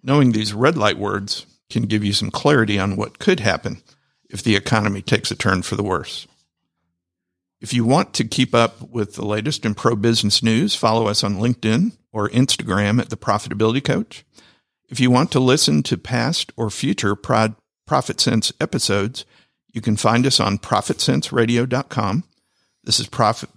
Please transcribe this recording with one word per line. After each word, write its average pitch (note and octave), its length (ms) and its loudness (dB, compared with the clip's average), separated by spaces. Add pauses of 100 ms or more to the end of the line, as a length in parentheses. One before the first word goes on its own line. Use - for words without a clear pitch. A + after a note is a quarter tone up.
knowing C3+ 300 4
these G#2+ 200 -2
red C3 240 2
light G#2+ 220 2
words G2 480 -4 (240)
can - 140 0
give G#2 200 0
you G2 80 0
some G2+ 180 -2
clarity A2+ 480 2
on F#2+ 160 0
what G#2 240 -6
could F#3 220 0
happen - 420 -2 (480)
if G#2 120 -10
the A2 120 2
economy G2+ 480 0
takes - 280 -2
a - 40 -4
turn F#2+ 280 0
for - 120 -6
the G2+ 80 -4
worse. F#2+ 460 -6 (1300)
If - 120 -10
you A#2+ 120 2
want C3+ 300 2
to - 100 0
keep B2 300 -2
up A#2 360 0
with A2 240 -6
the G#2+ 100 -8
latest G#2+ 400 -4
in G#2+ 100 0
pro A#2 220 0
business G#2+ 460 2
news, A#2 340 2
follow A2+ 320 2
us G#2 160 -2
on G2+ 140 -2
LinkedIn A#2+ 580 0 (160)
or G#2 160 -2
Instagram G#2+ 720 0
at - 80 -4
The A2+ 80 -8
Profitability A2 680 0
Coach. - 420 -4 (640)
If A#2 120 -6
you B2+ 100 4
want B2 220 4
to C#3 80 2
listen C3 440 2
to - 120 -2
past B2 600 -4
or A2 140 -4
future G#2 460 -2
Prod-, A2 400 0 (300)
Profit - 340 -2
Sense A2 400 0
episodes, A2 640 -2 (480)
you A2 80 -6
can G#2+ 160 0
find A#2 300 2
us C3+ 120 2
on G2+ 200 0
profit - 420 -2
sense C#3 320 0
radio A#2+ 340 2
dot B2+ 220 -4
com. G#2+ 340 -2 (600)
This - 160 0
is G#2+ 80 -8
Profit - 480 0